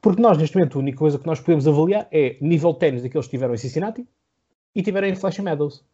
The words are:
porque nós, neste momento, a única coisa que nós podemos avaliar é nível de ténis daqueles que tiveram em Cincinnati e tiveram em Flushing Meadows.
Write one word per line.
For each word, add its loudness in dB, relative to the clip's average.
porque 4
nós, 6
neste 0
momento, 0
a -2
única -4
coisa 0
que -10
nós -2
podemos 2
avaliar 2
é 0
nível 2
de -8
ténis 0
daqueles -4
que -14
tiveram -2
em -4
Cincinnati -6
e -4
tiveram -2
em -2
Flushing -6
Meadows. -6